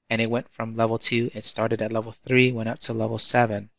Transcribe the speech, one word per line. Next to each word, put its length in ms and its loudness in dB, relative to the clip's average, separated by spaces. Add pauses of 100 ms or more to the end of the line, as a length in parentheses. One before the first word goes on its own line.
(100)
and 100 0
it 80 0
went 220 -4
from 260 -8
level 220 0
two, 340 2
it 140 -8
started 340 -2
at 100 -4
level 220 -6
three, 400 2
went 160 -6
up 120 -6
to 120 -2
level 260 -4
seven, 600 2